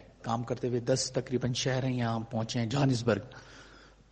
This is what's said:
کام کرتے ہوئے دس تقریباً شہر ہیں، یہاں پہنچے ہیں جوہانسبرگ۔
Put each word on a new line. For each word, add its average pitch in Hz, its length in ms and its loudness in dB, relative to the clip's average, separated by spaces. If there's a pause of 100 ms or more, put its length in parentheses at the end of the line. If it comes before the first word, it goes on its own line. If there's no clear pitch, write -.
(220)
کام 120 200 -2
کرتے 123 260 -4
ہوئے 120 140 0
دس 127 320 0
تقریباً 123 400 0
شہر 127 300 0
ہیں، 127 100 0
یہاں 117 260 0 (100)
پہنچے 117 280 -2
ہیں 117 80 0
جوہانسبرگ۔ 117 540 2 (920)